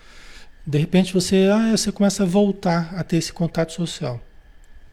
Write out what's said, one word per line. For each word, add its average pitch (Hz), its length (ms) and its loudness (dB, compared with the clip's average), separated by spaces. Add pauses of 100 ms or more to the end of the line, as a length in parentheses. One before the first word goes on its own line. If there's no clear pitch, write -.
(680)
de 147 120 0
repente 185 340 2
você, 190 400 2
ah, 226 240 2
você 196 160 -2
começa 202 300 0
a 190 40 2
voltar 185 720 0
a 165 80 -4
ter 170 120 -2
esse - 160 -2
contato 165 400 -2
social. 139 480 -6 (720)